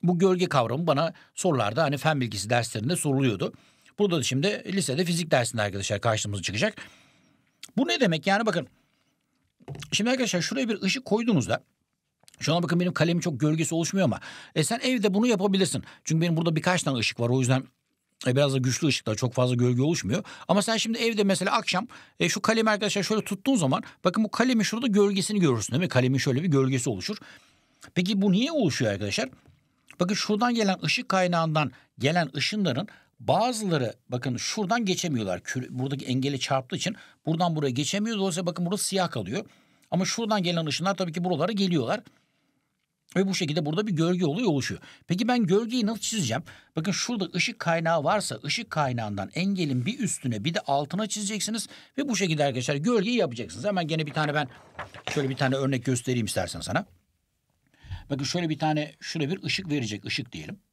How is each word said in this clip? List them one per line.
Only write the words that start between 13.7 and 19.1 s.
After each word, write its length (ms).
oluşmuyor 300
ama, 140
e, 80
sen 160
evde 340
bunu 140
yapabilirsin. 560
Çünkü 180
benim 160
burada 180
birkaç 280
tane 140
ışık 220
var. 100
O 100
yüzden, 240
e, 80
biraz 180
da 40
güçlü 300
ışıklar, 280